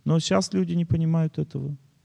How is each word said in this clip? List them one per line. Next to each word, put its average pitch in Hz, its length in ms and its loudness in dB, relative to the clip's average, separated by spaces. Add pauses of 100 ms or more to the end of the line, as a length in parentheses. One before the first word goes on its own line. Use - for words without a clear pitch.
Но 156 160 2
щас 185 320 0
люди 180 220 0
не 170 100 0
понимают 160 540 0
этого. 143 380 -6 (280)